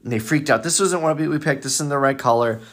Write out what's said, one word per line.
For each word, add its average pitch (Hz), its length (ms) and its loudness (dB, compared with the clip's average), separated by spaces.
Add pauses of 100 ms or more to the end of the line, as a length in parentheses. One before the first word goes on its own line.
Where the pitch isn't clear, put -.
And 120 80 -6
they 113 60 0
freaked 147 320 0
out. 113 100 2
"This 165 180 -2
isn't 180 220 0
what 156 160 0
we, 156 100 -2
we 156 120 -2
picked. 143 240 -2
This 135 100 -4
isn't 151 160 -2
the 143 80 0
right 135 200 2
color." 117 440 2 (120)